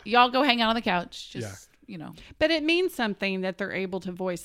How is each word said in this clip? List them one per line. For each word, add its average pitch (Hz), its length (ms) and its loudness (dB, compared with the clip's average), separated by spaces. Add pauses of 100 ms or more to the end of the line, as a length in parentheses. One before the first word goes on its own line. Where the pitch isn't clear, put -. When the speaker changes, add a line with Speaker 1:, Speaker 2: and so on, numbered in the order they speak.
Speaker 1:
y'all 240 240 6
go 262 140 2
hang 240 180 4
out 220 80 2
on 226 60 2
the 233 80 -4
couch." - 500 -2
Speaker 2:
Yeah. - 80 -6
Speaker 1:
Just, 98 280 -10 (160)
you 196 140 -12
know. - 140 -12 (260)
Speaker 3:
But 311 120 4
it 311 120 2
means 339 300 2
something 196 480 -2
that 185 180 -2
they're 196 120 -4
able 185 300 -4
to 185 100 -8
voice 180 340 -4